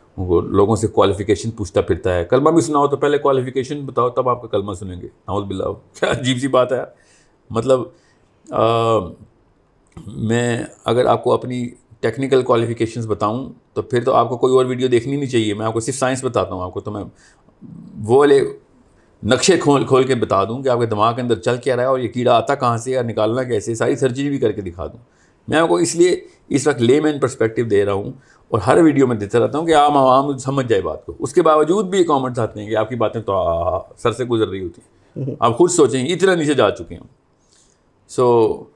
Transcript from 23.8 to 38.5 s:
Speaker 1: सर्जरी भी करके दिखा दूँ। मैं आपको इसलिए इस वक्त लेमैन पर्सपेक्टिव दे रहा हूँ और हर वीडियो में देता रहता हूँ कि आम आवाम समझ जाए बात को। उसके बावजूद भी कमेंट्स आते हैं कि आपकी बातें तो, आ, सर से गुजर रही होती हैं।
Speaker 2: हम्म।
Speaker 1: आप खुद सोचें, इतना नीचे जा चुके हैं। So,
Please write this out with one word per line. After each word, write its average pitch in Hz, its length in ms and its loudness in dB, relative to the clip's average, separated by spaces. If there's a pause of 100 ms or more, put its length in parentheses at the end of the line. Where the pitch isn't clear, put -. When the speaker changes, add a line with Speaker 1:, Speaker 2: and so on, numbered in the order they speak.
Speaker 1:
सर्जरी 131 320 -2
भी 139 100 -4
करके 104 240 -2
दिखा 87 240 -10
दूँ। - 140 -18 (500)
मैं 143 80 2
आपको 170 220 2
इसलिए 170 460 2 (240)
इस 139 180 0
वक्त 135 120 0
लेमैन 147 380 2
पर्सपेक्टिव 117 480 -2
दे 101 180 2
रहा 98 100 -2
हूँ 110 280 -8 (300)
और 110 80 0
हर 170 220 4
वीडियो 139 240 6
में 120 120 -2
देता 101 200 -2
रहता 113 200 0
हूँ 165 80 -4
कि 165 60 2
आम 147 240 4
आवाम 135 400 4
समझ 135 300 -4
जाए 104 140 2
बात 80 260 -6
को। - 140 -12
उसके 165 220 0
बावजूद 165 480 2
भी 185 140 2
कमेंट्स 131 340 0
आते 107 220 -4
हैं 104 80 -12
कि 110 60 -4
आपकी 110 220 -2
बातें 110 260 -2
तो, 101 100 -4
आ, 85 460 0 (200)
सर 117 140 0
से 123 140 -6
गुजर 113 200 0
रही 95 140 -8
होती 85 220 -12
हैं। - 440 -14
Speaker 2:
हम्म। - 160 -8
Speaker 1:
आप 117 140 2
खुद 170 140 4
सोचें, 135 380 2
इतना 185 260 0
नीचे 151 200 0
जा 110 160 2
चुके 87 240 -10
हैं। - 160 -20 (1000)
So, 120 460 2 (200)